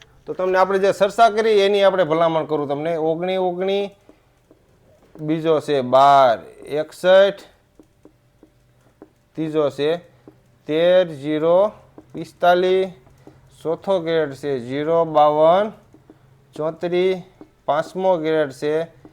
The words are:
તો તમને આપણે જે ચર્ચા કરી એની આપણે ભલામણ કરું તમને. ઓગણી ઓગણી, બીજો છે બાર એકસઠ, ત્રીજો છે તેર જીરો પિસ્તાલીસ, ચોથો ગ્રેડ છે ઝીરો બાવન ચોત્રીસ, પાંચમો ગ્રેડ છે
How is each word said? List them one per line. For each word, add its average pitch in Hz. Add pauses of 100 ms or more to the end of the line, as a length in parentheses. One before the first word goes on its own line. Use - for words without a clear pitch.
(260)
તો 151
તમને 185
આપણે 190
જે 190
ચર્ચા 208
કરી 220
એની 202
આપણે 185
ભલામણ 160
કરું 147
તમને. 151
ઓગણી 165
ઓગણી, 190 (1300)
બીજો 156
છે 143
બાર 131 (280)
એકસઠ, 185 (1900)
ત્રીજો 156
છે 147 (720)
તેર 175
જીરો 160 (420)
પિસ્તાલીસ, 180 (720)
ચોથો 170
ગ્રેડ 160
છે 139
ઝીરો 151
બાવન 160 (840)
ચોત્રીસ, 175 (200)
પાંચમો 180
ગ્રેડ 156
છે 151 (280)